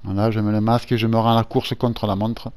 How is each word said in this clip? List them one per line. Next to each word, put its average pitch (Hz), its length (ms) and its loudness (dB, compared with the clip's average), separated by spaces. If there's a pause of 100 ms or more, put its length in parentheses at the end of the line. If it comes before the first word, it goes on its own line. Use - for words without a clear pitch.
Voilà, 101 260 0
je 110 100 -2
mets 104 120 0
le 107 100 2
masque 117 300 0
et 120 40 2
je 113 100 0
me 113 120 2
rends 113 140 4
à - 20 4
la 113 100 4
course - 300 -2
contre 117 320 -2
la 98 100 0
montre. 110 400 -4